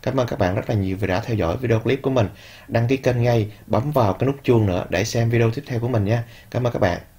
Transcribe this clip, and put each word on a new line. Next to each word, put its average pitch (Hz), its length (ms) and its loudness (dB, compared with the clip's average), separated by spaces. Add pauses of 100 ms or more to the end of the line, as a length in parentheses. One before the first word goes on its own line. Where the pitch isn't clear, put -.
Cảm 131 180 -2
ơn 120 80 0
các - 120 -6
bạn 92 160 2
rất - 140 -4
là 120 60 0
nhiều 95 220 0
vì 104 100 -2
đã 92 120 0
theo 113 160 -4
dõi 87 220 0
video 117 220 0
clip 127 220 0
của 139 80 -2
mình. 120 200 2 (380)
Đăng 113 200 0
ký 135 100 2
kênh 123 260 0
ngay, 117 280 2 (160)
bấm 127 240 0
vào 113 220 2
cái 127 140 0
nút 139 160 0
chuông 113 220 4
nữa 92 240 -2
để 92 160 0
xem 113 240 0
video 117 220 2
tiếp 143 160 -8
theo 123 120 -4
của 117 80 -2
mình 110 180 0
nha. 117 180 0 (280)
Cảm 123 160 -2
ơn 117 60 -2
các - 60 -4
bạn. 90 200 0 (200)